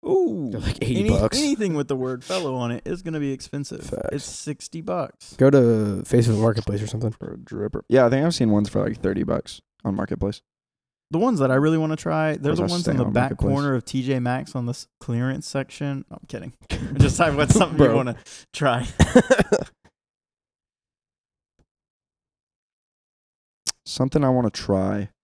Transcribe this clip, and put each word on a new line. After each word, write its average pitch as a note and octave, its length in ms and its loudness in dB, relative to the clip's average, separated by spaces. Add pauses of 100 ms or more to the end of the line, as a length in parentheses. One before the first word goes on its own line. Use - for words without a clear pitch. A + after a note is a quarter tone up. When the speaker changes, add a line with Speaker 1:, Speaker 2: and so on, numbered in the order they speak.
Speaker 1:
Ooh, A3+ 460 0
Speaker 2:
They're, A2+ 100 -6
like, - 200 -4
eighty A#2 200 0
Speaker 1:
any-, G#3 80 2
Speaker 2:
bucks. G#2+ 280 2
Speaker 1:
anything A3 360 0
with C#3+ 140 -2
the C#3 80 -2
word B2+ 280 -6
fellow F3 320 -4
on A#2+ 160 -4
it A#2+ 140 -8
is F3+ 160 -8
gonna D#3+ 180 -8
be C#3 120 -4
expensive. - 520 -10
Speaker 2:
Facts. - 280 -6
Speaker 1:
It's C#3 140 -6
sixty - 560 -12
bucks. E3 560 -8
Speaker 2:
Go C3 120 8
to A2 560 4
Facebook A#2 340 4
Marketplace G#2+ 440 0
or G#2+ 40 -6
something. A2 240 -4
Speaker 3:
For - 220 -12
a - 40 -14
dripper. - 520 -8
Yeah, B2+ 160 6
I A#2 40 6
think C3+ 160 2
I've E3+ 100 0
seen A2+ 160 2
ones G#2 180 2
for, G#2 140 -2
like, A2 180 -4
thirty F#2+ 220 -2
bucks - 360 -4 (240)
on G2 120 -2
Marketplace. G2 460 -4 (680)
Speaker 1:
The D#3 80 -4
ones G#3+ 220 0
that C3+ 100 2
I C3 60 4
really D#3 240 4
wanna D#3 160 -2
try, D#3 400 -2
they're C#3+ 160 -2
Speaker 3:
Of E3 80 0
course, F#3 100 0
Speaker 1:
the F3 40 -4
Speaker 3:
I - 20 -4
Speaker 1:
ones F3 80 -2
Speaker 3:
stay - 80 -2
Speaker 1:
in - 60 0
the G#2+ 80 2
Speaker 3:
on G#2 80 -2
Speaker 1:
back B2 180 0
Speaker 3:
Marketplace. - 220 0
Speaker 1:
corner C#3 200 0
of B2 120 -2
T C3 180 -4
J C3 160 0
Maxx B2 360 -4
on B2 120 -4
the A#2+ 40 -4
s-, - 160 -10 (120)
clearance B2+ 480 -4
section. C#3 640 -6
I'm - 160 -16
kidding. - 260 -12 (160)
<laughs> - 280 -6
Just - 200 6
talking D#3+ 160 4
about C#3+ 160 2
something D#3+ 300 2
you D3+ 60 10
Speaker 2:
Bro. A2+ 100 6
Speaker 1:
wanna B2 220 0 (360)
try. B2 380 0
Speaker 2:
<laughs> - 60 -16 (4000)
Speaker 3:
Something C3+ 380 -2
I C3+ 60 2
wanna B2 220 2
try. G2 580 -2 (140)